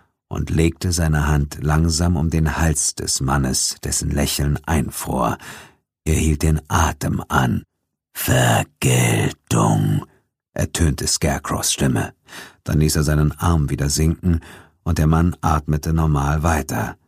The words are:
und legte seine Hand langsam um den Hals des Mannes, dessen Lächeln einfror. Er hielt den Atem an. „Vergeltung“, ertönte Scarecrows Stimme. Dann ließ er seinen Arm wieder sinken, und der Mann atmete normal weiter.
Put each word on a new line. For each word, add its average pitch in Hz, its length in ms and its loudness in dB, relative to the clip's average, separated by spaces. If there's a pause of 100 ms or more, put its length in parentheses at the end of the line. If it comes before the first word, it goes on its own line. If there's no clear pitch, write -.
(300)
und - 200 -4
legte 82 440 0
seine 78 340 2
Hand 73 340 0
langsam 82 540 2
um 80 140 0
den 78 280 0
Hals - 380 0
des - 240 -4
Mannes, 65 640 -2
dessen 73 280 -4
Lächeln 71 540 0
einfror. - 720 -2 (680)
Er 80 100 2
hielt 78 280 2
den 80 260 2
Atem - 580 0
an. 104 360 0 (500)
„Vergeltung“, 57 1900 0 (480)
ertönte - 520 0
Scarecrows - 680 -2
Stimme. - 400 -2 (500)
Dann 76 180 2
ließ 78 160 2
er 78 60 2
seinen 76 280 2
Arm 80 400 0
wieder 69 180 -2
sinken, 80 520 0 (420)
und 85 160 0
der 78 80 4
Mann 82 340 4
atmete 78 500 0
normal 76 520 2
weiter. 82 540 -2 (100)